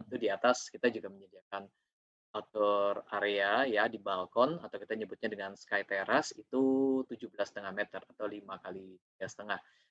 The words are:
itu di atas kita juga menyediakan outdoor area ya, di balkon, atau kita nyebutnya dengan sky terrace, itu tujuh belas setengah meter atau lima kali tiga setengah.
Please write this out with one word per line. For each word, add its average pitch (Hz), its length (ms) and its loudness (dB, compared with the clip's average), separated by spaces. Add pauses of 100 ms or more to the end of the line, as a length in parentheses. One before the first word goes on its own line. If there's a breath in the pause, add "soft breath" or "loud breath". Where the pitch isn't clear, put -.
itu 120 120 -8
di 110 120 0
atas 120 420 2
kita - 200 2
juga 98 200 -8
menyediakan 98 500 -14 (760)
outdoor 101 680 2 (120)
area 101 480 4
ya, 107 240 4
di 107 80 -8
balkon, 101 640 0
atau - 180 -10
kita 110 180 -6
nyebutnya 104 340 -6
dengan 98 260 -6
sky 101 280 0
terrace, 98 520 0
itu - 220 0 (480)
tujuh 120 240 -10
belas - 180 -4
setengah 98 240 -10
meter 101 320 -4
atau - 220 -10
lima 98 340 -10
kali 95 320 -12 (200)
tiga 95 160 -6
setengah. 101 280 -6 (320)